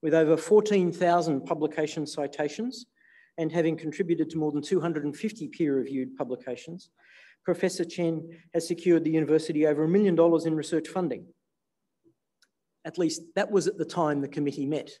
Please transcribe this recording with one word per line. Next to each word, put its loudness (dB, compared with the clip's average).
With 2
over 6
fourteen 4
thousand 2
publication -4
citations -6
and -2
having 0
contributed -2
to -6
more 0
than -2
two 0
hundred -4
and -4
fifty -8
peer-reviewed -4
publications, -10
Professor -2
Chen -4
has -2
secured 2
the 0
university 2
over 2
a 2
million 4
dollars 4
in 0
research -4
funding. -6
At -10
least 0
that 0
was 2
at -4
the -2
time 0
the -2
committee -2
met. -4